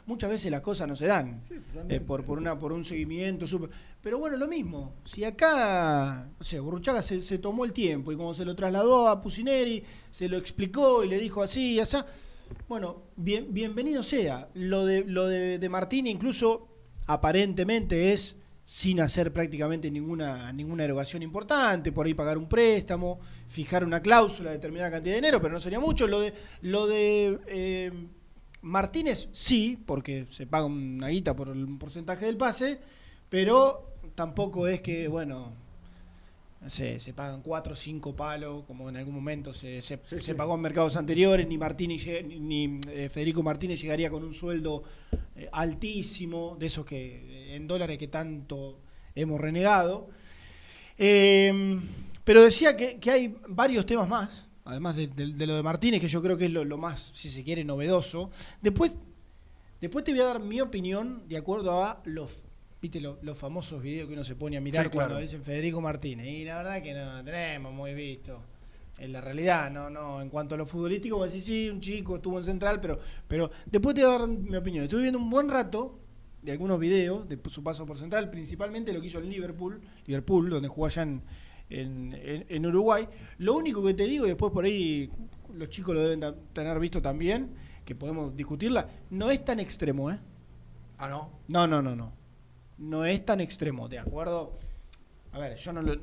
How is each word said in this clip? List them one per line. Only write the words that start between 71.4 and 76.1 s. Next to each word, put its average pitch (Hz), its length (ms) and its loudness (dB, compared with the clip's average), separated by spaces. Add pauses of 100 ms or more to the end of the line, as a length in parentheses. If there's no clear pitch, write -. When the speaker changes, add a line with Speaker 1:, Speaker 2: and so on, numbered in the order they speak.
Speaker 1:
sí, 220 260 -2
un 208 100 -8
chico 185 360 -6
estuvo 185 220 -4
en 175 60 -6
Central, 190 360 0
pero, 160 180 -2 (300)
pero 160 200 2 (180)
después 214 280 4
te 277 100 8
voy 254 100 10
a 240 40 4
dar 233 100 0
mi 196 280 -2
opinión. 170 280 -2
Estuve 214 180 0
viendo 254 180 2
un 233 100 -2
buen 277 180 4
rato 240 520 -2 (420)